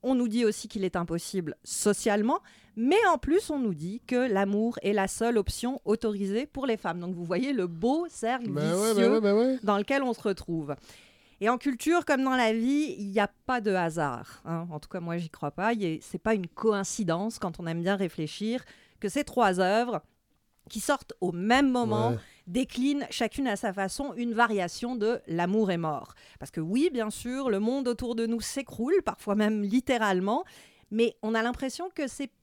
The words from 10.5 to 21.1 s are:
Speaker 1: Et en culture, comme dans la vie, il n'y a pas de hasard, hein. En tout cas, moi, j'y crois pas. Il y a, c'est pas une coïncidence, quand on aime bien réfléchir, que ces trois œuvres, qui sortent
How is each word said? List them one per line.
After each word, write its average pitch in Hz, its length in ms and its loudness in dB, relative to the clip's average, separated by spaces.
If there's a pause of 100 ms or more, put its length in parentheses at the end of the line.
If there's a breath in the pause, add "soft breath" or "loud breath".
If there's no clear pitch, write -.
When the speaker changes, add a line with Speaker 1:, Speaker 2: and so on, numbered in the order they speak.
Speaker 1:
Et 208 80 0
en 254 100 2
culture, 294 460 0
comme 269 180 2
dans 262 140 2
la 226 160 4
vie, 262 460 0
il 202 120 -6
n'y 196 80 0
a 202 100 2 (180)
pas 247 140 0
de 202 120 0
hasard, 160 720 -2
hein. 165 260 -6
En 151 80 -8
tout - 100 -14
cas, 185 120 -8
moi, 170 160 -4
j'y 170 120 -6
crois 147 220 -6
pas. 208 220 -2
Il 220 100 -2
y 185 40 -2 (100)
a, - 40 -8
c'est - 200 -10
pas 220 140 2
une 185 120 -2
coïncidence, 196 920 -2
quand 175 180 -6
on 175 80 -8
aime 165 160 -2
bien 190 140 2
réfléchir, 196 680 -4 (380 loud breath)
que 208 80 -4
ces 285 160 -2
trois 196 340 2
œuvres, 208 440 2 (680)
qui - 80 -8
sortent - 420 -2